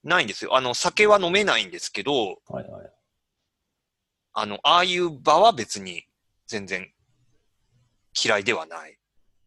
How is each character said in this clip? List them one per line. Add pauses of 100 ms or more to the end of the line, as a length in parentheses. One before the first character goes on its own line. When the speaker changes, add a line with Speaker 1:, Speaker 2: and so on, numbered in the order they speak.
Speaker 1:
な
い
ん
で
す
よ。
あ
の、
酒
は
飲
め
な
い
ん
で
す
け
ど、
Speaker 2:
は
い、
は
い。 (1400)
Speaker 1:
あ
の、
あ
あ
い
う (100)
場
は
別
に (420)
全
然 (1300)
嫌
い
で
は
な
い。 (500)